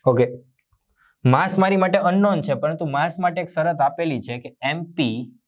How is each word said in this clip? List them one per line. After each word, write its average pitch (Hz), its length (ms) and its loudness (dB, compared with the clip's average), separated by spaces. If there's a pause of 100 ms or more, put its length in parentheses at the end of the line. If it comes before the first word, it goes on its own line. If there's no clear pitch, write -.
ઓકે, 135 220 4 (960)
માસ 175 340 4
મારી 190 180 4
માટે 185 220 2
અનનોન 190 420 2
છે, 143 140 -2
પરંતુ 160 320 -4
માસ 156 320 -2
માટે 175 220 -2
એક 165 80 -6
શરત 160 320 -2
આપેલી 143 400 0
છે 120 180 -10
કે 123 240 -16
એમ 156 220 -4
પી 127 480 -4 (160)